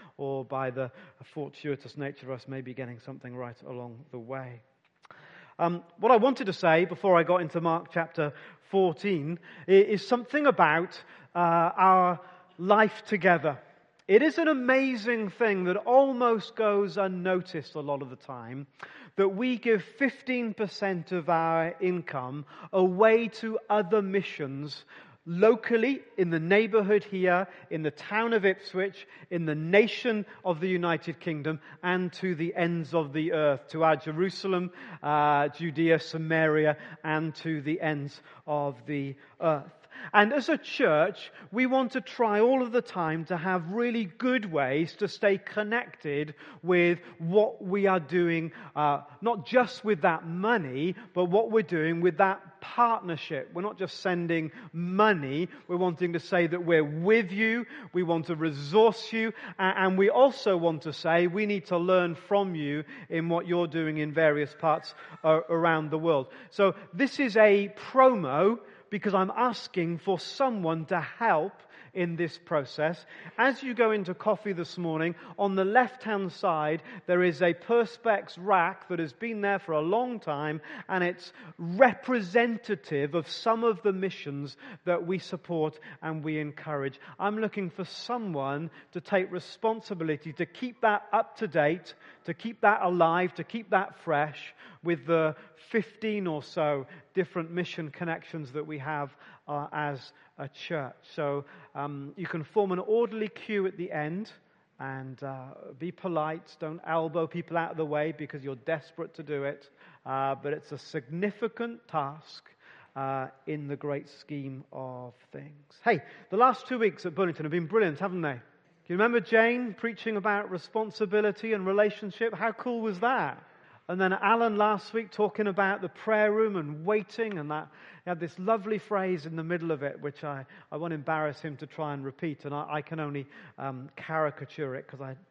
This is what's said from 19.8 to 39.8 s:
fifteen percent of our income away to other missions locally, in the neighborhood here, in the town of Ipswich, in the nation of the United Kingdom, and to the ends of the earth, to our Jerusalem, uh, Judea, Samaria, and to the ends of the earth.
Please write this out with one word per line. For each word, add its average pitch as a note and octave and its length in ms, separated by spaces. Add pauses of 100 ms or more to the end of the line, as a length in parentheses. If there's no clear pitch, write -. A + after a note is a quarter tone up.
fifteen B3 680
percent F#3+ 600
of F3 160
our E3 500
income D3 640 (280)
away G#3 560
to A3 280 (120)
other G#3 320
missions D3 800 (460)
locally, A3+ 680 (180)
in F3+ 120
the E3 100
neighborhood G3+ 640
here, F#3 420 (240)
in D#3+ 140
the D3+ 80
town A3+ 400
of G#3 140
Ipswich, F#3+ 600 (240)
in E3+ 160
the D3+ 100
nation G3+ 680 (200)
of D#3 160
the F#3 80
United E3+ 500
Kingdom, D#3 400 (240)
and F3+ 300
to F#3 200
the E3 220
ends E3+ 380
of D#3 180
the D#3+ 220
earth, D3+ 340
to D#3+ 160
our D#3+ 140
Jerusalem, F3+ 760 (320)
uh, D3 460
Judea, D#3+ 500
Samaria, D#3 800 (260)
and D#3 320
to D#3+ 240
the D3+ 220
ends D3 400 (240)
of C#3+ 400
the C#3 320 (240)
earth. D#3 240 (480)